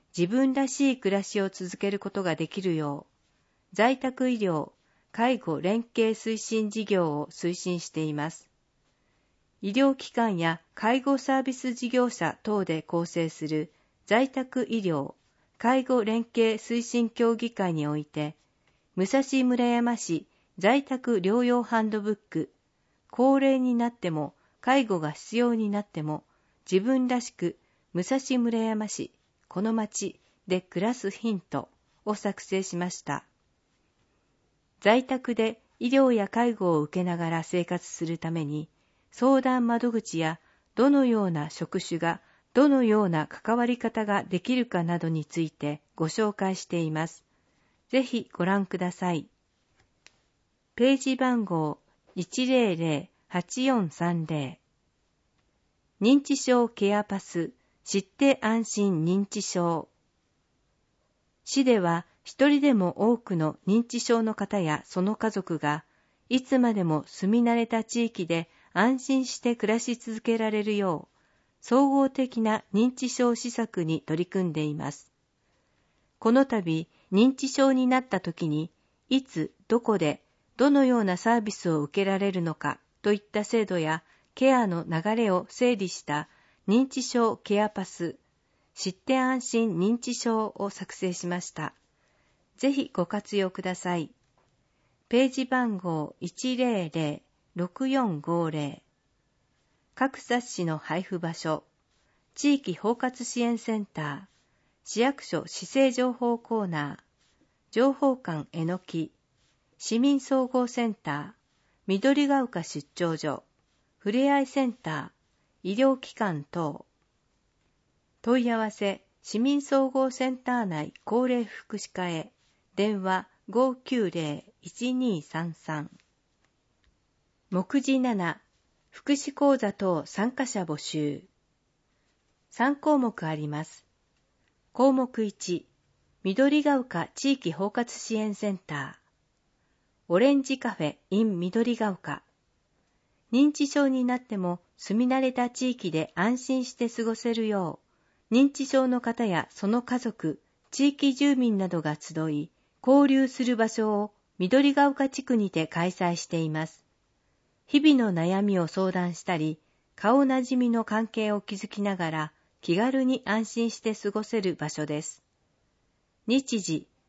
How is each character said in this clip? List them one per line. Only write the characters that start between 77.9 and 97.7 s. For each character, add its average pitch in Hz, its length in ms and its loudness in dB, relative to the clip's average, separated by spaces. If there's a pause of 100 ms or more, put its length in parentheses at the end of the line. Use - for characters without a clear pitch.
っ 254 80 -8
た 185 140 -2
時 170 260 -4
に、 156 240 -2 (380)
い 262 120 2
つ、 165 300 -6 (160)
ど 240 140 2
こ 214 160 0
で、 151 240 0 (360)
ど 269 120 4
の 277 160 6
よ 247 140 4
う 214 40 2
な 180 140 0
サ 233 200 2
ー 233 40 0
ビ 208 100 -6
ス - 180 -4
を 156 120 2
受 170 220 -2
け - 20 2
ら 196 120 0
れ 196 140 0
る 185 100 -2
の 165 140 -2
か - 240 -6 (220)
と 208 100 2
い 208 60 4
っ - 20 -6
た - 240 -6
制 220 220 0
度 185 120 -2
や 160 260 -2 (320)
ケ 262 180 6
ア 240 140 4
の 170 200 -2
流 170 280 0
れ 220 160 2
を 180 180 0
整 247 260 2
理 190 140 -4
し - 140 -14
た 147 260 -4 (380)
認 240 200 4
知 262 160 -6
症 233 340 0
ケ 208 240 0
ア 214 80 2
パ 202 140 -8
ス、 - 320 -8 (580)
知 - 180 -6
っ - 20 -12
て 262 260 -2
安 254 220 0
心 226 360 0
認 214 200 2
知 240 180 -6
症 220 400 -2
を 196 140 -6
作 - 260 -14
成 180 180 -4
し 175 140 -8
ま 175 140 -4
し - 100 -14
た。 156 220 -10 (840)
ぜ 269 140 2
ひ 277 220 -2
ご 180 120 0
活 208 300 -8
用 190 160 0
く 185 100 -12
だ 185 140 -4
さ 175 220 -4
い。 160 140 -6 (960)
ペ 254 160 4
ー 262 40 2
ジ 262 160 -4
番 247 320 0
号 165 420 -4
一 254 360 -4
零 226 340 0
零 151 320 -4 (340)
六 180 340 -4